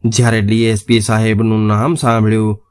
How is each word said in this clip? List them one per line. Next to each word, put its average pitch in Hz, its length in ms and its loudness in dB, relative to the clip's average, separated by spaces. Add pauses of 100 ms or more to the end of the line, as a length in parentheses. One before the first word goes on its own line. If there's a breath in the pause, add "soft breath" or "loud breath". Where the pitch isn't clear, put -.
જ્યારે 117 360 0
ડી 110 220 0
એસ 113 240 -2
પી 117 140 2
સાહેબનું 110 680 0
નામ 110 280 0
સાંભળ્યું 110 760 0